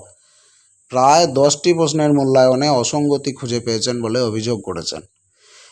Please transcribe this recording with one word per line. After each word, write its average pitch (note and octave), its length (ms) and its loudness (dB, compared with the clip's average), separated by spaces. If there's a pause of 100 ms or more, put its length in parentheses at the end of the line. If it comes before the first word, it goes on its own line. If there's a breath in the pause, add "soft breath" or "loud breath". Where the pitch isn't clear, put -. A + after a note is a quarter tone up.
(920 soft breath)
প্রায় C#3 360 4
দশটি C#3+ 460 2
প্রশ্নের D3+ 400 0
মূল্যায়নে C3+ 560 2
অসঙ্গতি C#3+ 640 -2
খুঁজে A#2+ 280 -6
পেয়েছেন A#2 420 -4
বলে A2+ 180 -2
অভিযোগ A2 400 -4
করেছেন। E2 420 -10 (680 soft breath)